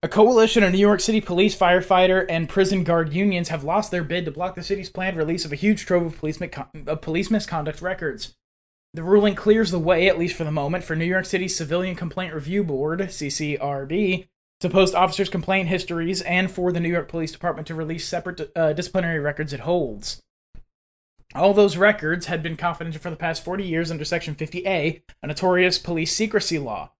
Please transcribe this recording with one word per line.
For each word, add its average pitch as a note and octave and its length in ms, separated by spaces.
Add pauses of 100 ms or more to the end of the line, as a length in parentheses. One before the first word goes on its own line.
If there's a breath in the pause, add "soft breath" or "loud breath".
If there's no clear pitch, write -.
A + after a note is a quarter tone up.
A E3+ 60
coalition A3+ 540
of F#3 80
New F#3+ 80
York G3+ 200
City A3 220
police, F#3+ 340
firefighter, F#3 720
and E3 220
prison F#3+ 340
guard E3 300
unions F#3 360
have D#3+ 140
lost F#3+ 280
their F3 120
bid E3+ 220
to D#3 60
block F3 240
the F3 80
city's G3 260
planned F#3 260
release D#3+ 300
of D3+ 60
a D3 40
huge G3+ 300
trove F3+ 180
of D#3+ 140
police D#3 220
mi-, F3+ 100 (380)
of D#3 140
police F3 280
misconduct E3+ 540
records. F3 520 (600)
The D#3+ 80
ruling G3+ 320
clears G#3+ 340
the F3+ 80
way, E3+ 300
at F3+ 100
least F3 180
for E3+ 80
the D3+ 80
moment, D3+ 320
for D#3+ 120
New E3 100
York F#3 200
City's F#3 300
Civilian F3 400
Complaint F3 380
Review D#3+ 300
Board, D#3+ 480
C C#3+ 180
C D3 280
R C#3 280
B, F3+ 420 (320)
to F3+ 100
post F#3 260
officers' F3+ 340
complaint F#3 400
histories F3 540
and F3+ 260
for F3+ 220
the F3 80
New E3+ 100
York E3+ 180
Police D#3+ 240
Department D#3+ 360
to E3 80
release D#3+ 320
separate, E3+ 480
uh, D#3+ 180
disciplinary E3+ 460
records D3 340
it C3+ 60
holds. C#3+ 640 (1120)
All F#3 180
those G3 240
records F3 480
had D#3+ 160
been D#3+ 160
confidential E3 420
for F3+ 120
the D#3 40
past E3 300
forty F#3+ 200
years E3 260
under D3+ 120
Section D#3 300
fifty D#3+ 320
A, E3+ 380 (180)
a - 60
notorious F3+ 500
police E3 340
secrecy G#3+ 460
law. A2 420